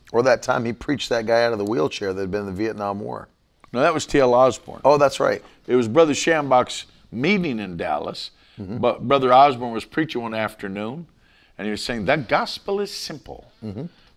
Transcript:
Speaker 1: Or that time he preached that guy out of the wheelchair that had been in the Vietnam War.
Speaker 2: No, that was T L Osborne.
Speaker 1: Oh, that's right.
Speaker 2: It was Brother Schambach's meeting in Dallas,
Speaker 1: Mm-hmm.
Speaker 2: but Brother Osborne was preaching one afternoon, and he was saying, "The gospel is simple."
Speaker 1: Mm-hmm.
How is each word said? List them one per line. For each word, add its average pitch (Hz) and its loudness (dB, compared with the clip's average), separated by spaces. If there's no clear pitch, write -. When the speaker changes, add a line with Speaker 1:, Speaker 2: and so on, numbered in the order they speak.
Speaker 1:
Or 120 4
that 123 2
time 127 -2
he 117 -4
preached - -6
that 117 -2
guy 117 2
out 117 0
of 107 -2
the 101 -4
wheelchair 110 -2
that 95 -6
had 95 -4
been 104 -2
in 101 -8
the 95 -8
Vietnam 101 -4
War. - -12
Speaker 2:
No, 120 -2
that 160 4
was 156 -4
T 151 0
L 123 4
Osborne. 123 2
Speaker 1:
Oh, 143 6
that's 139 2
right. 131 0
Speaker 2:
It 123 2
was 120 2
Brother 151 6
Schambach's 135 0
meeting 151 0
in 92 -8
Dallas, 82 -4
Speaker 1:
Mm-hmm. 101 -8
Speaker 2:
but 117 -2
Brother 131 4
Osborne 127 6
was 110 -6
preaching 151 -4
one 113 -8
afternoon, 110 -6
and 98 -8
he 107 -4
was 104 -6
saying, 117 -6
"The 135 2
gospel 196 -2
is 196 -6
simple." - -14
Speaker 1:
Mm-hmm. 110 -10